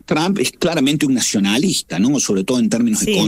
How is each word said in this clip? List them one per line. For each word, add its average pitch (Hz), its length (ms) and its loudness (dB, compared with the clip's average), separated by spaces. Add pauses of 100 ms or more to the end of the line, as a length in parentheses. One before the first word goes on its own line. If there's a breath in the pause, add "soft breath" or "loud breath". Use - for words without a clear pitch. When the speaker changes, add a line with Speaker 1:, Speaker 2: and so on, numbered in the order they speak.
Speaker 1:
Trump 180 340 0
es 185 120 -2
claramente 151 540 0
un 135 80 2
nacionalista, 110 840 -2
¿no? 127 200 2
Sobre 98 240 -2
todo 127 160 0
en 113 100 2
términos 113 300 0
Speaker 2:
Sí, - 120 -2
es 104 60 0
verdad. 104 100 0